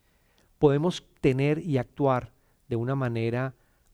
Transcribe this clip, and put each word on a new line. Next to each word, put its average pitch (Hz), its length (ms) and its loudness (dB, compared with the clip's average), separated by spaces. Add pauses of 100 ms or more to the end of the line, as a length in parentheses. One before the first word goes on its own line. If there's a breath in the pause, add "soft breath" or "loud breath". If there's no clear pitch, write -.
(580)
Podemos 151 480 2 (160)
tener 143 380 0
y 165 180 -2
actuar 123 560 -2 (340)
de 123 80 -6
una 120 200 -4
manera 120 580 -4 (400)